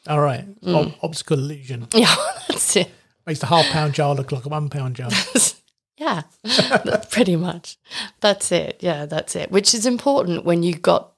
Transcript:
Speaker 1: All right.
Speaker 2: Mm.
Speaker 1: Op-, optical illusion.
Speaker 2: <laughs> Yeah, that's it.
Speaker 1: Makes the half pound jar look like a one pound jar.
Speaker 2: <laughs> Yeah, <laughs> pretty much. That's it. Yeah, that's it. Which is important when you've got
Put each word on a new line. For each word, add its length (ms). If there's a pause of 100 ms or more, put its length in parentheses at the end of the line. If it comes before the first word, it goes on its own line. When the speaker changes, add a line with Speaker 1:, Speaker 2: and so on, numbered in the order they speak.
Speaker 1:
All 120
right. 240 (180)
Speaker 2:
Mm. 120 (200)
Speaker 1:
Op-, 100
optical 340
illusion. 520
Speaker 2:
<laughs> 40
Yeah, 200 (340)
that's 280
it. 140 (360)
Speaker 1:
Makes 140
the 60
half 200
pound 280
jar 200
look 180
like 140
a 20
one 220
pound 260
jar. 180
Speaker 2:
<laughs> 60 (800)
Yeah, 240 (200)
<laughs> 680
pretty 260
much. 400 (460)
That's 300
it. 280
Yeah, 240
that's 320
it. 140
Which 240
is 100
important 600
when 160
you've 180
got 380